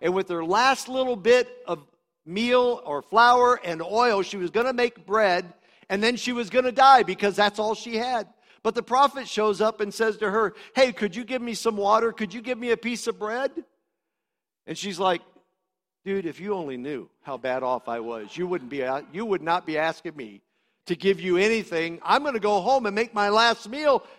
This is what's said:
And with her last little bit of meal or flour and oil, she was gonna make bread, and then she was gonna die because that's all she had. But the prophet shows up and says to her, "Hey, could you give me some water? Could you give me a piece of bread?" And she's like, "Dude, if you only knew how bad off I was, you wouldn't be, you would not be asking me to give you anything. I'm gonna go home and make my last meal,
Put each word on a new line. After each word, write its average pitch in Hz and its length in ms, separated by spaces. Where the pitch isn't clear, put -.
And 180 140
with 190 160
her 170 140
last 240 440
little 254 280
bit 233 320
of 160 200
meal 240 600
or 143 180
flour 247 600
and 165 200
oil, 208 400
she 180 140
was 180 140
gonna 240 220
make 240 340
bread, 185 460
and 196 140
then 233 140
she 247 160
was 233 180
gonna 254 220
die 262 300
because 185 340
that's 202 220
all 214 160
she 226 220
had. 233 300
But 220 120
the 233 80
prophet 269 460
shows 208 320
up 220 200
and 208 120
says 220 260
to 208 120
her, 208 240
"Hey, 262 180
could 202 220
you 240 100
give 247 180
me 240 120
some 220 220
water? 214 360
Could 202 220
you 247 60
give 240 180
me 240 120
a 226 60
piece 233 300
of 214 120
bread?" 240 460
And 160 100
she's 185 220
like, 185 240
"Dude, 196 220
if 143 120
you 202 140
only 156 240
knew 123 320
how 135 160
bad 127 240
off 127 260
I 117 120
was, 113 360
you 175 100
wouldn't 170 220
be, 131 180
you 180 140
would 196 160
not 170 240
be 156 140
asking 160 360
me 107 280
to 180 100
give 185 280
you 180 160
anything. 175 640
I'm 226 220
gonna 262 160
go 208 200
home 247 240
and 202 100
make 226 200
my 202 160
last 226 400
meal, 285 360